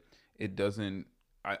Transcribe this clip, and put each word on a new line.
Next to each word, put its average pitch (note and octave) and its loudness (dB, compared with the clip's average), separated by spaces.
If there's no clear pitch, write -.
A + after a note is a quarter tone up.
it G2+ -2
doesn't, G2+ 0
I, G2+ 0